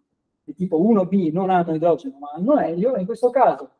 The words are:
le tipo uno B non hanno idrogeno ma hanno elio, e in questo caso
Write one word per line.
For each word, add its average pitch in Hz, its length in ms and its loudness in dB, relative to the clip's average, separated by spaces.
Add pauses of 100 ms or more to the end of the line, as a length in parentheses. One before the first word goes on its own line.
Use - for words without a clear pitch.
(440)
le 147 100 -18
tipo 180 320 0
uno 214 200 4
B 170 260 0
non 190 180 -2
hanno 170 240 0
idrogeno 156 460 -2
ma 143 160 -16
hanno 226 240 2
elio, 175 360 -2
e 202 40 -4
in 185 60 -4
questo 226 240 -2
caso 247 500 2